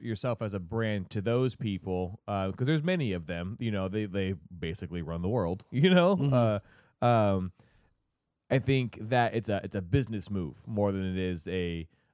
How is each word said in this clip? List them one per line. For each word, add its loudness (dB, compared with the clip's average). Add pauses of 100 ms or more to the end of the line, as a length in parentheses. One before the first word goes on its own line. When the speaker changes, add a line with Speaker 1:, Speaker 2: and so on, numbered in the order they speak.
Speaker 1:
yourself -4
as -4
a -4
brand -2
to -4
those 2
people, -4
uh, -2
'cause -2
there's 2
many 0
of -4
them, -6
you -2
know, 0
they, -2
they -2 (260)
basically -6
run -6
the -2
world, -2
<laughs> -20
you 4
know? 6
Speaker 2:
Mm-hmm. 2
Speaker 1:
Uh, 4 (400)
um, 4 (1000)
I 4
think 0 (120)
that 2
it's -2
a, 0
it's -8
a -2
business -2
move -4
more 2
than -2
it -2
is -2
a, -4 (260)